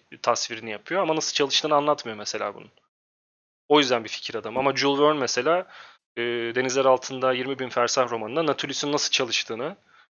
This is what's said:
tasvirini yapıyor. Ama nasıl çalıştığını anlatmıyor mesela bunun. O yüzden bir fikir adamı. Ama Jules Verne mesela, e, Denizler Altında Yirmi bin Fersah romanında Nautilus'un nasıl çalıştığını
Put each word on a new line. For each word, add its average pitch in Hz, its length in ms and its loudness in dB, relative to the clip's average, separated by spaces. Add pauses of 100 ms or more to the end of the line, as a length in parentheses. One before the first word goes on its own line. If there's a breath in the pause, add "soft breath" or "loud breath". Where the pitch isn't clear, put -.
(220)
tasvirini 113 500 -2
yapıyor. 165 300 -4
Ama 160 140 2
nasıl 156 180 -2
çalıştığını 147 420 2
anlatmıyor 143 420 0
mesela 104 380 -6
bunun. - 140 -18 (1000)
O 147 100 8
yüzden 123 240 2
bir 107 60 -10
fikir - 260 -10
adamı. 110 240 -4
Ama 135 160 2
Jules 139 240 2
Verne 147 200 6
mesela, 143 480 0 (500 loud breath)
e, 120 40 -4 (340)
Denizler 127 300 2
Altında 131 480 2
Yirmi 127 260 -4
bin 127 100 -6
Fersah 120 420 2
romanında 117 340 -2
Nautilus'un 143 460 -2
nasıl 147 200 0
çalıştığını 123 640 -2 (360 soft breath)